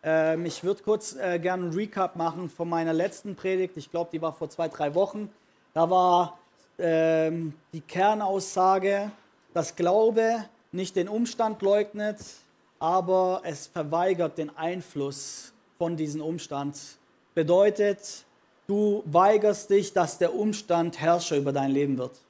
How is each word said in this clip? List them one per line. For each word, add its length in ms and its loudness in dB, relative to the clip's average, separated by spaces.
Ähm, 380 2
ich 180 -8
würd 200 -2
kurz, 320 -2
äh, 240 -2
gern 240 -2
einen 100 -4
Recap 420 -4
machen 320 -4
von 220 -8
meiner 240 0
letzten 420 -4
Predigt. 400 -4
Ich 140 -14
glaub, 220 -4
die 100 -6
war 120 -4
vor 180 -10
zwei, 160 -4
drei 260 -4
Wochen. 380 -2
Da 160 2
war, 480 4
ähm, 760 2
die 80 -12
Kernaussage, 1300 0
dass 200 -2
Glaube 680 2
nicht 240 -6
den 140 0
Umstand 540 -2
leugnet, 560 0
aber 680 2
es 200 -8
verweigert 720 0
den 180 -8
Einfluss 1000 -8
von 180 -2
diesem 240 -6
Umstand. 560 -8
Bedeutet, 920 2
du 400 0
weigerst 640 4
dich, 200 4
dass 280 0
der 160 2
Umstand 680 -2
Herrscher 360 2
über 140 0
dein 200 0
Leben 260 0
wird 180 -8